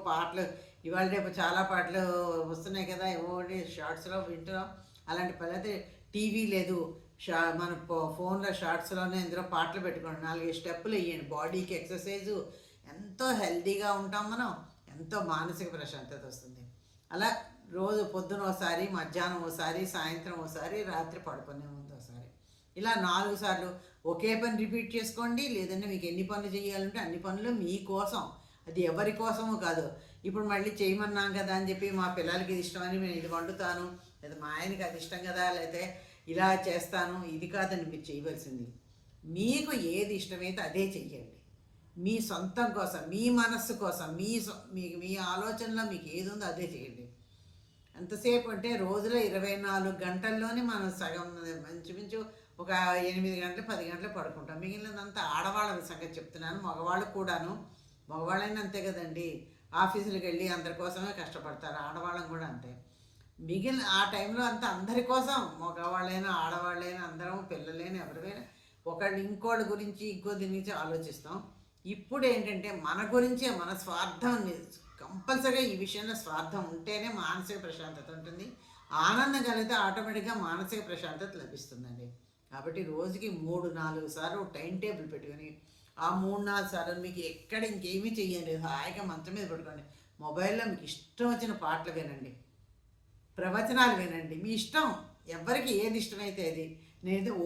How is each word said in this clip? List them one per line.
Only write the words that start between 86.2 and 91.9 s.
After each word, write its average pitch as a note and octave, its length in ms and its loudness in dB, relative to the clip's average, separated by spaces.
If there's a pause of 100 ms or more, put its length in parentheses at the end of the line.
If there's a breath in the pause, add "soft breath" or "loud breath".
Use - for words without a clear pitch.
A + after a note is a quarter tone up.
మూడు G3+ 280 2
నాలుగు G3 240 2
సార్లు F3 220 0 (100)
మీకు F3+ 160 -6 (100)
ఎక్కడ - 300 -4 (100)
ఇంకేమీ F#3+ 380 0 (100)
చెయ్యలేదు, E3 480 0
హాయిగా E3 440 -2
మంచం D#3+ 260 -6
మీద G3 140 -4
పడుకోండి. D#3 320 -8 (360 loud breath)
మొబైల్లో F#3 520 2
మీకు D#3+ 200 -4
ఇష్టం - 420 0
వచ్చిన A3 200 0 (100)
పాటలు D#3+ 340 0